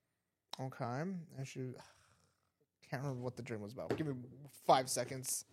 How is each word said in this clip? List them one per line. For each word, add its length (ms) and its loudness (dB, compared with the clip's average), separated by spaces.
"Okay." 260 -2
And 640 -2
she, 120 -8
<sighs> 1300 -12
can't 140 0
remember 200 -2
what 120 -2
the 80 -8
dream 180 -4
was 120 -8
about. 220 -2
Give 120 0
me 60 0
five 240 8
seconds. 640 0